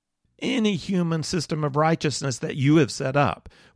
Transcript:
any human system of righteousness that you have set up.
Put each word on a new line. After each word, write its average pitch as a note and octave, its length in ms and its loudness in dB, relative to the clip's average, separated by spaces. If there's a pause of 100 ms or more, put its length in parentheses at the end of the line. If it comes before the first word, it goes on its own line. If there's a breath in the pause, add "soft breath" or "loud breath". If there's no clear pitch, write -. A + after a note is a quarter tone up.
(400)
any G#3+ 340 0
human E3 480 -2
system D#3 420 -4
of C#3+ 120 -4
righteousness D3+ 600 0
that - 180 -6
you C#3+ 200 4
have C#3 140 4
set C3+ 260 -4
up. C#3 320 0 (280 soft breath)